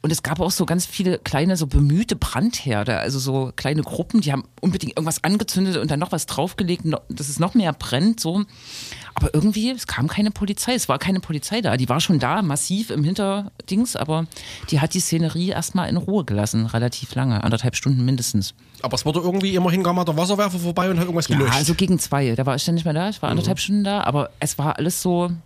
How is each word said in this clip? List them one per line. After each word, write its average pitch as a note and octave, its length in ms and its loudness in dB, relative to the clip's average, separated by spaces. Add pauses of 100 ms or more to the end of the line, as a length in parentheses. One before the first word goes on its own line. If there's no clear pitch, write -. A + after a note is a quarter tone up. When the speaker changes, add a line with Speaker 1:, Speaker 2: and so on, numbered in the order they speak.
Speaker 1:
Und D#3 80 2
es - 100 -2
gab D#3+ 180 -4
auch F3+ 120 2
so F3 160 0
ganz F3 180 0
viele F#3 320 0
kleine, E3+ 400 2
so D#3+ 80 0
bemühte D3 500 4
Brandherde, A#2+ 840 0
also C3+ 180 -2
so C3 380 -2
kleine D3 260 0
Gruppen, - 400 0
die D3 100 0
haben C3+ 120 -2 (180)
unbedingt F#3 340 0
irgendwas D#3+ 280 -2
angezündet F#3+ 540 2
und A2 120 0
dann C#3+ 100 0
noch F3+ 120 -2
was E3 160 -2
draufgelegt, F3 580 -2
no-, D#3 140 0 (100)
dass C#3+ 200 -8
es C#3+ 100 -6
noch E3+ 160 0
mehr F3+ 180 4
brennt, G3+ 460 0
so. F3+ 240 0 (720)
Aber - 180 2
irgendwie, G#3+ 380 2
es B3 160 -8
kam C3+ 200 -2
keine G#3 220 0
Polizei, G#3 460 -2
es - 120 -2
war C3+ 120 2
keine F#3 200 0
Polizei E3+ 420 -4
da. C#3+ 160 2
Die B2+ 120 0
war D3+ 100 4
schon D#3+ 200 4
da, D3+ 240 2
massiv F#3+ 480 -2
im D3+ 120 0
Hinterdings, G3 920 -2
aber D#3+ 320 -2 (420)
die D3 100 4
hat D#3+ 140 0
die F#3+ 60 0
Szenerie E3 500 0
erstmal F3 400 -2
in - 80 0
Ruhe F#3+ 280 0
gelassen, G#2 420 0
relativ A#2+ 480 -2
lange, B2+ 280 2
anderthalb A#2 320 0
Stunden B2+ 300 2
mindestens. B2 480 0 (300)
Speaker 2:
Aber B2+ 100 -2
es - 100 -4
wurde D#3 160 0
irgendwie, F#3 360 0
immerhin F3+ 260 4
kam F3 140 2
mal F3+ 100 2
der D#3+ 100 0
Wasserwerfer F#3 440 2
vorbei F3 320 0
und F3 80 2
hat F3 60 2
irgendwas E3+ 220 -2
Speaker 1:
Ja, D#3 100 2
Speaker 2:
gelöscht. C3 180 4
Speaker 1:
also D3+ 180 2
gegen F3+ 240 2
zwei, C3+ 380 0
da C3 100 0
war C3 100 0
ich D3 80 -2
dann E3+ 120 0
nicht E3 100 -2
mehr D#3+ 80 0
da, F3 160 0
ich G#3 140 -8
war C#3+ 60 -2
Speaker 2:
Mhm. - 20 -2
Speaker 1:
anderthalb - 280 0
Stunden G3+ 240 0
da, G3+ 200 0
aber C#3+ 260 0 (100)
es D3+ 200 -4
war D3 180 0
alles D#3+ 240 -2
so F3 300 0 (140)